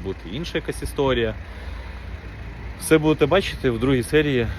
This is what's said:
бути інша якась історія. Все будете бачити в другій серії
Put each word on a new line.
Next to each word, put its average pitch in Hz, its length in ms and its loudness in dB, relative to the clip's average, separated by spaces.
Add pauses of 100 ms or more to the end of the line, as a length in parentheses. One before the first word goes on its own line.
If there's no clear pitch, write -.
бути 95 160 -6 (120)
інша 160 260 -4
якась - 240 -6
історія. 123 520 0 (1500)
Все - 180 6
будете 151 280 4
бачити 127 440 2
в 113 80 0
другій 127 240 4
серії 143 440 2 (120)